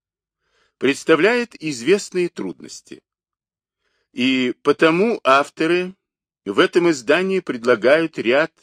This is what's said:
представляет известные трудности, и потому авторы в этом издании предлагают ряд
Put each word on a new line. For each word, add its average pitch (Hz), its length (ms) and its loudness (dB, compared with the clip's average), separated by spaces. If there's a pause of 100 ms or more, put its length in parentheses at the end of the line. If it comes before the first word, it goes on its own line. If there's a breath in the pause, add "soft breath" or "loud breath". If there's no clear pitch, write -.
(800)
представляет 170 840 0
известные 165 680 -4
трудности, - 720 -14 (1120)
и 127 480 -2
потому 170 600 2
авторы 160 720 0 (520)
в 98 140 -2
этом 175 300 2
издании 170 500 -2
предлагают 123 760 0
ряд 123 440 -2